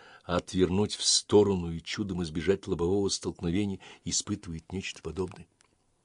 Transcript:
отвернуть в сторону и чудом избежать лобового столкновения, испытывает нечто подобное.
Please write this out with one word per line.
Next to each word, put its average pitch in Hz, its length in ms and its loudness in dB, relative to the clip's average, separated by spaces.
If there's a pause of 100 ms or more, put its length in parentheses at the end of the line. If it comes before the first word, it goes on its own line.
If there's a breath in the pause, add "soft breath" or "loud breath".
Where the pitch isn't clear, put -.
(240 soft breath)
отвернуть 90 720 2
в - 80 -6
сторону 98 680 4
и 82 100 -6
чудом 95 420 -4
избежать 82 440 0
лобового 95 420 0
столкновения, 92 720 -2 (260 loud breath)
испытывает - 640 -6
нечто 92 300 -8
подобное. 92 460 -8 (580)